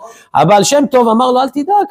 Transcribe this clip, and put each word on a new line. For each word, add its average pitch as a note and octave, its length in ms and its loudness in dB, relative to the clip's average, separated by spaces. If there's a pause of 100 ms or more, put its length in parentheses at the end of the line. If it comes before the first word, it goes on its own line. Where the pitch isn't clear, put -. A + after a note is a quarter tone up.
(340)
הבעל F#3 280 2
שם C#4+ 280 0
טוב B3 180 0
אמר A#3+ 240 0
לו, B3 80 0
"אל C4+ 80 -2
תדאג, F4+ 420 -2